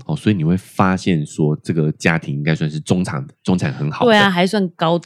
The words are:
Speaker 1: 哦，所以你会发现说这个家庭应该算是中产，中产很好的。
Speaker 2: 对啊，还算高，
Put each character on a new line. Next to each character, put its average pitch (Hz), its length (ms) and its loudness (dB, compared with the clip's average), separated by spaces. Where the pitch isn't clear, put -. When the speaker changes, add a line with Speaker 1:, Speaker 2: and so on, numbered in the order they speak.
Speaker 1:
哦， - 100 -4
所 - 160 0
以 - 20 4
你 85 80 -2
会 85 140 2
发 95 400 0
现 85 280 0
说 76 380 -2
这 - 100 -4
个 76 200 0
家 82 260 0
庭 76 160 -8
应 71 80 -6
该 78 120 0
算 78 140 -2
是 76 120 -8
中 90 240 0
产， 69 200 -6
中 185 120 0
产 - 160 -2
很 147 180 -4
好 - 140 -4
的。 240 60 6
Speaker 2:
对 214 80 6
啊， 202 100 4
还 180 160 2
算 196 260 0
高， 170 360 0